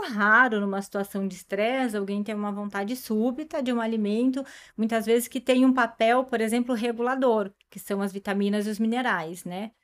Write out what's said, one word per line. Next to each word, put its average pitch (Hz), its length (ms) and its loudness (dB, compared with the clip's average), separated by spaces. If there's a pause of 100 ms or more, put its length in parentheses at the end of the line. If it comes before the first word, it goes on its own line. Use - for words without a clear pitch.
raro, 220 540 4
numa 196 200 -2
situação 196 480 -6
de 180 60 -10
estresse, 226 640 -2
alguém 202 260 -4
ter 214 120 -6
uma 208 180 -4
vontade 202 440 -6
súbita 254 640 -2
de 247 100 -2
um 233 100 0
alimento, 226 600 0 (320)
muitas 220 280 0
vezes 233 240 2
que 262 120 -6
tem 254 240 4
um 262 100 6
papel, 233 500 2
por 240 160 -2
exemplo, 240 340 0
regulador, 233 760 0 (200)
que - 80 -16
são 196 220 -4
as 196 120 -2
vitaminas 202 540 0
e 220 40 -4
os 202 80 -6
minerais, 220 640 -2
né? 190 280 -8 (120)